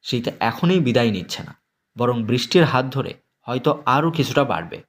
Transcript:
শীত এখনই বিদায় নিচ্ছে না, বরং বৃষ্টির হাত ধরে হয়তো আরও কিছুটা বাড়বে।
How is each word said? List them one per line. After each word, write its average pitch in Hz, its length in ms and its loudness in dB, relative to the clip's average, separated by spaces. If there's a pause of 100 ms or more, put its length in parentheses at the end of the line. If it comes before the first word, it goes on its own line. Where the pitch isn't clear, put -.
শীত 120 200 -4 (160)
এখনই 170 380 0
বিদায় 120 320 2
নিচ্ছে 90 320 -8
না, - 100 -16 (440)
বরং 120 260 0
বৃষ্টির 123 420 4
হাত 131 200 2
ধরে 131 260 -6 (360)
হয়তো 127 240 0 (140)
আরও 143 260 2
কিছুটা 143 320 2
বাড়বে। 87 340 -4 (120)